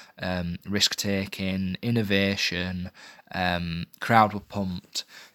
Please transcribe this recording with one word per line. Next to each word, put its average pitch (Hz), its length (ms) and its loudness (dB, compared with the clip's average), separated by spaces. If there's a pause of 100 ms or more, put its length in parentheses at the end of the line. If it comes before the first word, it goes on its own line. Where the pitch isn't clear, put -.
(200)
um, 90 380 -2 (100)
risk 101 280 0
taking, 95 840 -2
innovation, 98 1120 0 (420)
um, 87 540 -2 (120)
crowd 110 360 6
were 101 40 -4
pumped. - 680 -6 (300)